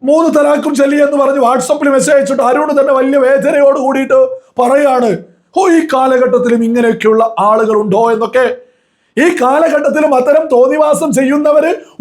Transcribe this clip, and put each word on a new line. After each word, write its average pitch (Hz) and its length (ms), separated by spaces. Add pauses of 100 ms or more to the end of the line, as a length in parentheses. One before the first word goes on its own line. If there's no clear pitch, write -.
മൂന്ന് 302 360
തലാഖും 294 360
ചൊല്ലി 277 280
എന്ന് 285 140
പറഞ്ഞ് 277 220
WhatsApp-ൽ 277 500
മെസ്സേജ് 277 280
അയച്ചിട്ട് 269 260
അരുൺ 285 360
തന്നെ 277 140
വലിയ 269 240
വേദനയോട് 277 640
കൂടിയിട്ട് 269 520
പറയാണ്, 254 840 (400)
"ഓ, 381 100
ഈ 330 260
കാലഘട്ടത്തിലും 247 680
ഇങ്ങനെയൊക്കെയുള്ള 226 760
ആളുകളുണ്ടോ?" 214 720
എന്നൊക്കെ. 233 460 (600)
ഈ 339 240
കാലഘട്ടത്തിലും 294 720
അത്തരം 285 360
തോന്നിവാസം 294 640
ചെയ്യുന്നവര് 294 600 (260)